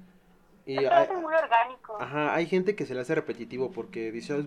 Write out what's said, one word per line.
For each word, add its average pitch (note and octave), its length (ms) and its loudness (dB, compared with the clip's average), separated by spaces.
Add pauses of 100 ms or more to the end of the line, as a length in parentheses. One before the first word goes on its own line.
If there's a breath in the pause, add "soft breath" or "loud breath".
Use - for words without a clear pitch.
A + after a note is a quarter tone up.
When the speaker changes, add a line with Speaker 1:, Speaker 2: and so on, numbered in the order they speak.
(640)
Speaker 1:
Y - 100 -6
Speaker 2:
Es - 60 -2
que - 80 4
lo - 80 6
Speaker 1:
hay, - 80 10
Speaker 2:
hace F#4+ 100 -2
muy D#4+ 200 -4
orgánico. B3 680 2
Speaker 1:
ajá, D3 340 0
hay E3 120 2
gente F#3 280 0
que D#3 100 -4
se B2+ 100 -6
le B2 80 -2
hace D#3 120 -2
repetitivo A#2+ 560 -4
porque A2+ 400 -6
dice, A#2 220 -6
"Ay, C#3+ 140 0